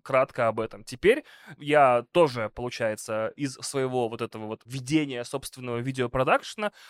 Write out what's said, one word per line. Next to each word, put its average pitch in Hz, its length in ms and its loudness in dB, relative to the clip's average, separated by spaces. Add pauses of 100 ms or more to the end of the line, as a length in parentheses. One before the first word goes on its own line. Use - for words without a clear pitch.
кратко 131 460 2
об 110 120 0
этом. 107 240 -8
Теперь 226 400 2 (340)
я 139 540 4
тоже, 123 420 2
получается, 113 800 -4
из 139 180 -6
своего 127 540 -2
вот 117 140 -8
этого 110 240 -8
вот 110 200 -10
ведения 131 580 -2
собственного 123 540 -8
видеопродакшена 131 920 -2 (180)